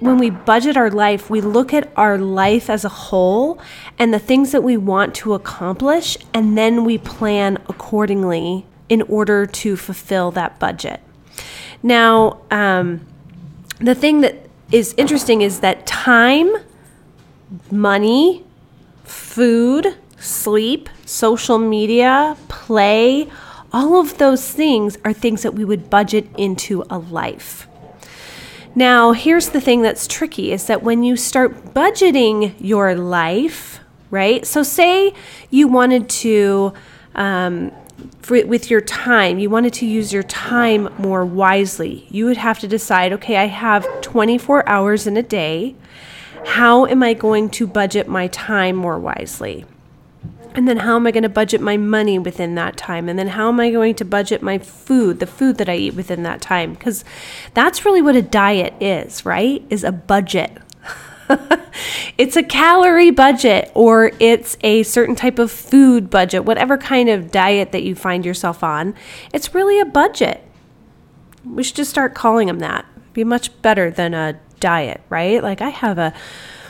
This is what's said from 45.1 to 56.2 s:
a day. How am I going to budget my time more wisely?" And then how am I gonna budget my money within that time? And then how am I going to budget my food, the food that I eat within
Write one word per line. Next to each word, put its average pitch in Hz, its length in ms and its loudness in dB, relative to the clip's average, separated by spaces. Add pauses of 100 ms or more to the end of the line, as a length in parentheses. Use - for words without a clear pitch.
a 233 60 0
day. 190 540 -6 (680)
How 240 420 4
am 262 180 2
I 226 100 2
going 214 360 0
to 214 180 -4
budget 196 400 -2
my 185 180 -4
time 185 480 -2
more 175 240 -4
wisely?" - 640 -10 (920)
And 254 120 2
then 233 100 2
how 226 160 0
am 233 100 2
I 233 60 2
gonna 226 180 0
budget 214 320 0
my 208 160 -2
money 208 400 0
within 175 380 -6
that 170 220 -6
time? 170 320 -8
And 175 100 -6
then 190 100 -4
how 214 200 -4
am 240 100 2
I 233 140 2
going 226 240 0
to 226 80 -8
budget 202 360 -2
my 190 180 -4
food, 190 600 0
the 180 80 -4
food 262 320 0
that 196 100 -2
I 180 60 0
eat 196 200 -4
within 180 280 -8